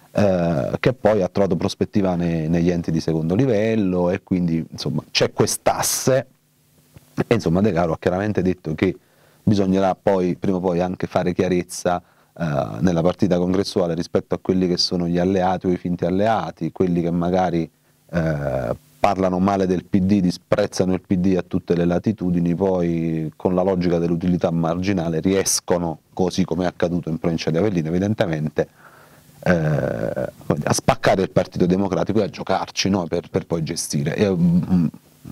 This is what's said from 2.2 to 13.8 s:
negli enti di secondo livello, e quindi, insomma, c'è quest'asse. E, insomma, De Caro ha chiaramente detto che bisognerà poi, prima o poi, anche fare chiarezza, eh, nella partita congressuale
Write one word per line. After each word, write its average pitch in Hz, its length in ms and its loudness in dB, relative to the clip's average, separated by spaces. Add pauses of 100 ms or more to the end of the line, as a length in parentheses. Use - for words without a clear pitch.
negli 85 240 2
enti 85 180 -2
di 82 100 0
secondo 80 360 0
livello, 104 760 2
e 95 140 -2
quindi, 82 480 0
insomma, 71 400 -6
c'è - 200 0
quest'asse. - 960 0 (1000)
E, 117 80 2
insomma, 90 260 2
De 107 100 2
Caro 82 220 0
ha - 60 -8
chiaramente 95 420 -2
detto 87 320 -2
che 90 220 0 (480)
bisognerà 95 580 2
poi, 92 360 2
prima 95 200 -2
o - 20 -2
poi, 87 200 0
anche 90 260 -4
fare 92 280 -2
chiarezza, 90 680 -2 (340)
eh, 73 300 -4 (140)
nella 82 240 2
partita 90 340 2
congressuale 92 560 0